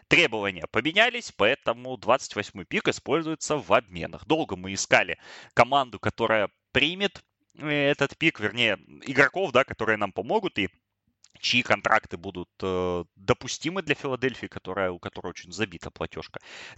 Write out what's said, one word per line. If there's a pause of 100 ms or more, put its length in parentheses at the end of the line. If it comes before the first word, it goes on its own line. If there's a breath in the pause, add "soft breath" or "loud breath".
требования
поменялись,
поэтому
двадцать
восьмой
пик
используется
в
обменах.
Долго
мы
искали (360 loud breath)
команду,
которая (240)
примет, (340)
э,
этот
пик,
вернее, (260)
игроков,
да,
которые
нам
помогут
и (720)
чьи
контракты
будут, (120)
э, (100)
допустимы
для
Филадельфии,
которая,
у
которой
очень
забита
платежка (380 loud breath)